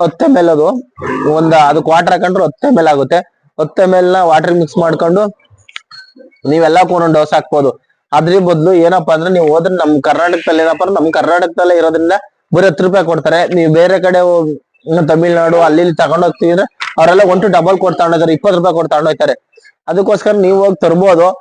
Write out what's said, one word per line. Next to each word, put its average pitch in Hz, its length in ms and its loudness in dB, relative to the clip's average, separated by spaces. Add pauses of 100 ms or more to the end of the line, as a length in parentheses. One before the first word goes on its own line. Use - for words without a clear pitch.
ಹತ್ತು 170 220 -4
ಎಮ್ 285 120 2
ಎಲ್ 175 120 2
ಅದು 156 180 2 (680)
ಒಂದ್, 160 200 0
ಅದು 151 280 2
ಕ್ವಾರ್ಟರ್ 170 300 0
ಹಾಕೊಂಡ್ರೆ 180 320 -2
ಹತ್ತು 156 240 -4
ಎಮ್ 254 100 2
ಎಲ್ 160 100 2
ಆಗುತ್ತೆ. 139 280 0 (440)
ಹತ್ತು 156 220 -2
ಎಮ್ 185 120 2
ಎಲ್ 180 180 2
ನ 185 40 0
ವಾಟರ್ 170 360 0
ಮಿಕ್ಸ್ 170 260 -2
ಮಾಡ್ಕೊಂಡು 170 480 0 (1200)
ನೀವೆಲ್ಲಕ್ಕೂ 165 440 2
ಒಂದೊಂದ್ 170 200 0
ಡೋಸ್ 151 200 0
ಹಾಕ್ಬೋದು. 143 560 -2 (220)
ಅದ್ರ 160 260 2
ಬದ್ಲು 175 340 0
ಏನಪ್ಪಾ 170 420 2
ಅಂದ್ರೆ 165 180 -2
ನೀವು 170 160 0
ಹೋದ್ರೆ 170 260 0
ನಮ್ 151 280 0
ಕರ್ನಾಟಕದಲ್ಲಿ 160 600 0
ಏನಪ್ಪಾ 160 240 -2
ಅಂದ್ರೆ 185 180 -2
ನಮ್ 160 80 -2
ಕರ್ನಾಟಕದಲ್ಲೇ 175 640 0
ಇರೋದ್ರಿಂದ 165 360 0 (420)
ಬರೀ 180 120 2
ಹತ್ತು 180 180 0
ರೂಪಾಯಿ 185 200 0
ಕೊಡ್ತಾರೆ. 160 500 -2
ನೀವು 165 200 2
ಬೇರೆ 180 260 2
ಕಡೆ 185 180 0
ಹೋಗ್-, 170 420 0 (260)
ಇನ್ನು 160 220 -2
ತಮಿಳ್ನಾಡು 165 520 2
ಅಲ್ಲಿ 160 220 2
ಇಲ್ಲಿ 175 120 0
ತಗೊಂಡ್ 165 300 -2
ಹೋಗ್ತೀವಿ 170 280 -2
ಅಂದ್ರೆ 180 140 0 (320)
ಅವರೆಲ್ಲ 170 220 4
one 185 200 2
to 220 60 -2
double 180 320 0
ಕೊಟ್ಟು 180 200 -2
ತಗೊಂಡ್ 170 160 0
ಹೋಗ್ತಾರೆ, 165 180 0
ಇಪ್ಪತ್ತು 175 260 0
ರೂಪಾಯಿ 175 160 0
ಕೊಟ್ಟು 165 160 -4
ತಗೊಂಡ್ 160 180 0
ಹೋಗ್ತಾರೆ. 147 260 -2 (540)
ಅದಕ್ಕೋಸ್ಕರ 196 420 -2
ನೀವು 196 340 0
ಹೋಗಿ 196 160 0
ತರ್ಬೋದು. 175 460 2 (140)